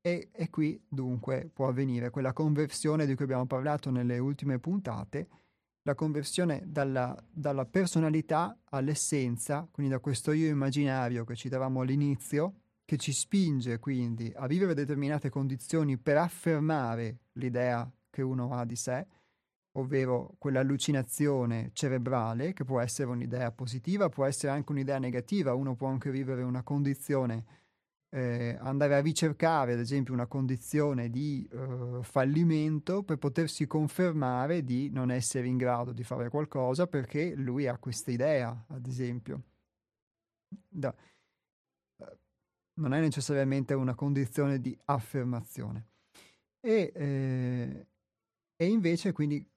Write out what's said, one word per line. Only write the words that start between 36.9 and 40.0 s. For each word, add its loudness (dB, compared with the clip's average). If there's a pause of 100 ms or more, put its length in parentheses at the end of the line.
lui -2
ha 0
questa -8
idea, 0
ad -10
esempio. -6 (1300)